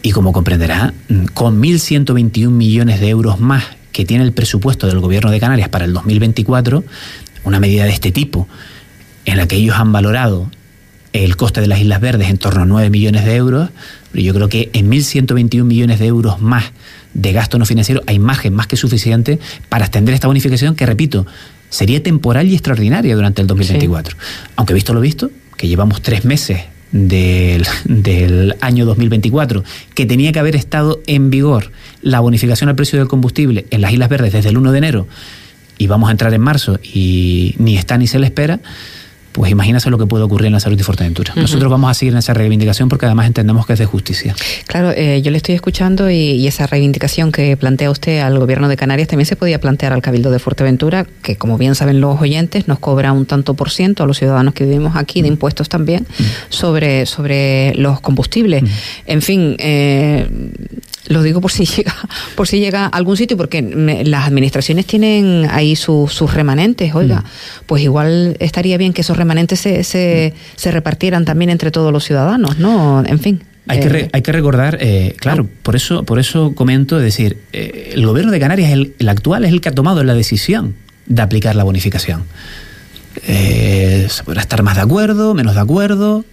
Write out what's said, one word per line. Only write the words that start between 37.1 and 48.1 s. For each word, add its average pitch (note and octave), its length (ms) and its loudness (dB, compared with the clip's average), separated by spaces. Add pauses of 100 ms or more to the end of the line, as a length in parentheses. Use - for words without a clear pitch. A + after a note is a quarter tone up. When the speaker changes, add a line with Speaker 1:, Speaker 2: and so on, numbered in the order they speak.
Speaker 1:
ni A2+ 200 2
está F#2 200 0
ni B2 100 2
se C3 120 0
le C#3 60 2
espera, D3+ 340 -2 (760)
pues F#2 180 0
imagínase G#2+ 380 2
lo A#2+ 80 2
que A2 80 0
puede A2 180 0
ocurrir G#2 220 2
en G#2+ 80 2
Lanzarote G2+ 260 0
y G2 60 0
Fuerteventura. F2 480 -2
Speaker 2:
Ujú. E3 80 -2
Speaker 1:
Nosotros C3+ 280 2
vamos C3 220 2
a - 20 2
seguir B2 200 0
en A#2+ 60 2
esa A2+ 140 0
reivindicación G#2+ 540 2
porque C3 180 0
además A2+ 220 2
entendemos A2+ 380 2
que A#2+ 80 0
es G#2 60 0
de A2 60 2
justicia. G2+ 480 -4 (320)
Speaker 2:
Claro, F3 300 -2
eh, C#3+ 260 0
yo C#3+ 100 0
le D3+ 40 0
estoy E3+ 200 -2
escuchando F#3 540 0
y, F3+ 60 2
y C#3 320 0
esa C#3+ 200 -2
reivindicación C#3+ 640 0
que C#3+ 240 0
plantea C#3 340 0
usted D3+ 300 -2